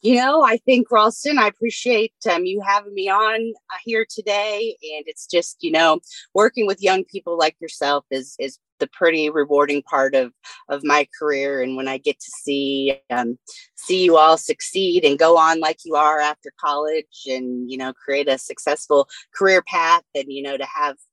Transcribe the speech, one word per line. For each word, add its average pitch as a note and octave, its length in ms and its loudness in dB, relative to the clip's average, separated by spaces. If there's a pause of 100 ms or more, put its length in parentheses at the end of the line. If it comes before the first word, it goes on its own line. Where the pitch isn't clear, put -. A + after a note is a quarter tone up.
You A#3+ 160 4
know, C#4 260 4
I A#3 140 4
think, B3 340 2
Ralston, A#3 480 2
I G#3+ 80 4
appreciate, A3+ 640 -2 (160)
um, F3 160 0
you G3 160 -4
having G3+ 320 -2
me F#3+ 160 -4
on, A3 440 0 (200)
uh, F#3 100 -12
here A3 240 -2
today. G#3 760 -4
And D3+ 240 -12
it's - 180 -18
just, - 380 -4
you D#3+ 80 -4
know, D#3+ 280 2 (360)
working G#3+ 320 2
with G3 160 -4
young F#3+ 220 2
people E3+ 340 -8
like D#3 200 0
yourself C#3+ 520 -4
is, C3 260 -8
is C3+ 220 -10 (180)
the C#3 100 -2
pretty D#3+ 440 0
rewarding D3 500 2
part C3+ 320 0
of, B2+ 180 2 (380)
of C#3+ 140 -6
my D3 240 2 (100)
career. C#3 460 -2
And C3 120 -4
when C3 120 -6
I C3+ 100 -6
get C#3 220 -4
to - 120 -18 (120)
see, C#3 680 -2
um, B2 300 -4 (340)
see F#3 300 -2
you E3+ 120 6
all D#3+ 220 6
succeed F3 680 -2
and C#3 120 2
go E3 200 6
on D#3+ 220 4
like D#3+ 260 -4
you D#3+ 100 -6
are D3+ 240 2
after D3+ 400 -6
college D3+ 680 -6
and, B2+ 460 -6
you C3 60 -10
know, C3 160 -8
create C#3+ 360 -2
a C3 80 0
successful - 720 -2 (260)
career F#3+ 300 2
path E3+ 400 0 (100)
and, C#3 180 -6
you C#3 120 -10
know, C#3 120 -6
to C3+ 100 -8
have D3 320 -6 (160)